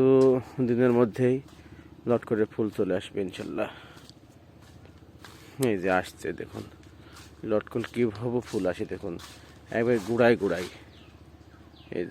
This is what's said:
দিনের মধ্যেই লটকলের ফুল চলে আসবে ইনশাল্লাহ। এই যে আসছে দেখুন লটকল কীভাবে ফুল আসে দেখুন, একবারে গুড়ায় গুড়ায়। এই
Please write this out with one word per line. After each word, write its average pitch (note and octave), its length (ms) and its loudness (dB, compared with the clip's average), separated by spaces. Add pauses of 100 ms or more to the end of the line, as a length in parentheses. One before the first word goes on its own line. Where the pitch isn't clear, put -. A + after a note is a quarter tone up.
(680)
দিনের B2 300 4
মধ্যেই B2 380 2 (720)
লটকলের A2+ 440 0
ফুল A2+ 140 -2 (120)
চলে F#2 220 0
আসবে - 260 -10
ইনশাল্লাহ। G2+ 420 -6 (2000)
এই G#2 120 2
যে F#2+ 80 0 (100)
আসছে - 280 -10 (120)
দেখুন - 240 -12 (840)
লটকল G#2+ 320 -2 (100)
কীভাবে A#2 460 -2 (100)
ফুল G2+ 240 -2
আসে G#2+ 200 -6
দেখুন, F#2 220 -8 (600)
একবারে A#2 220 2 (100)
গুড়ায় A#2 340 6
গুড়ায়। F2+ 260 0 (1300)
এই F2 120 -4